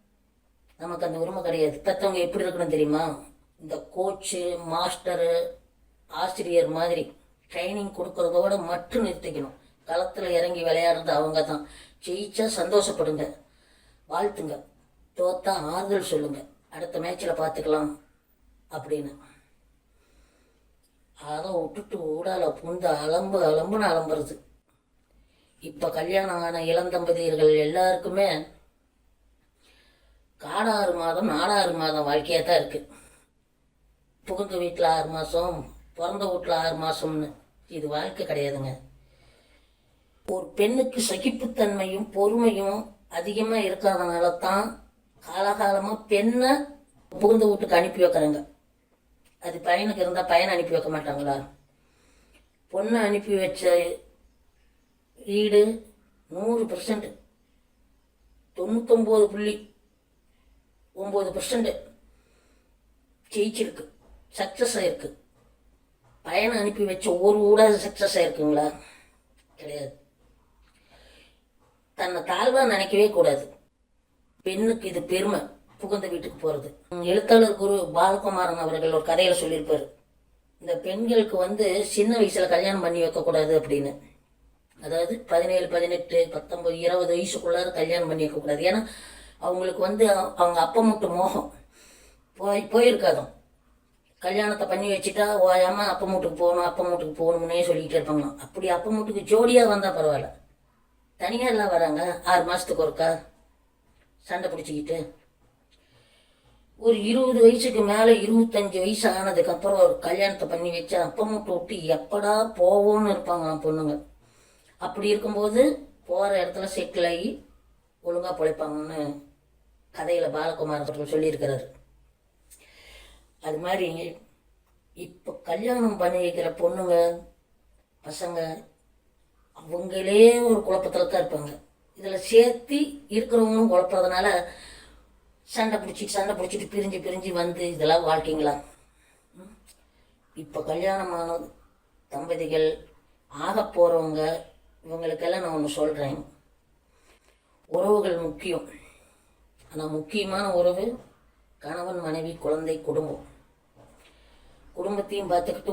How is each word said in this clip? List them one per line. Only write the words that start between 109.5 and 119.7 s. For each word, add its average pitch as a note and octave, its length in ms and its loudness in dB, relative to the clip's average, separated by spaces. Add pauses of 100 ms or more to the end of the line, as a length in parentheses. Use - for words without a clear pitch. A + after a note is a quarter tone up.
அப்புறம் F#3+ 300 2
ஒரு F3 180 8
கல்யாணத்தை F#3+ 480 0
பண்ணி E3+ 220 -4
வச்சா E3+ 320 -2
அப்பா G#3+ 220 -2
வீட்டை G#3+ 280 -4
விட்டு F3 240 -4 (140)
எப்படா G#3 440 0 (180)
போவோன்னு G3+ 600 4
இருப்பாங்களாம் D#3+ 520 -4
பொண்ணுங்க. D#3 320 -2 (840)
அப்படி G3 260 -6
இருக்கும்போது G#3+ 540 2 (420)
போற F#3+ 300 0
இடத்துல F#3+ 360 -4
செட்டில் F3 380 -2
ஆகி E3+ 200 -4 (760)
ஒழுங்கா F3 280 -4
பிழைப்பாங்கன்னு D#3 680 -4 (920)